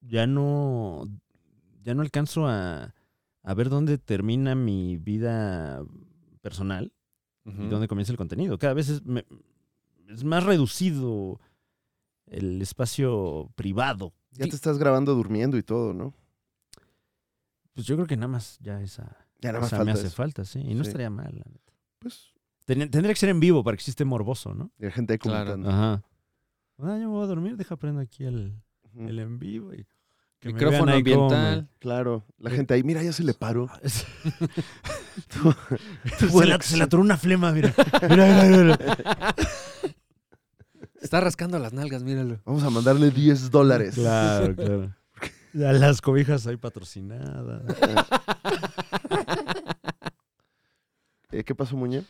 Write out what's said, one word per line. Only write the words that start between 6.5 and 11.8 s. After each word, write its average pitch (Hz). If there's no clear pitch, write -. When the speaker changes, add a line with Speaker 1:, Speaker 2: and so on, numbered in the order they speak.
Speaker 2:
Ujú. 101
Speaker 1:
y 104
dónde 104
comienza 101
el 120
contenido. 98
Cada 139
vez 147
es, 147
me, 120
es 113
más 170
reducido 131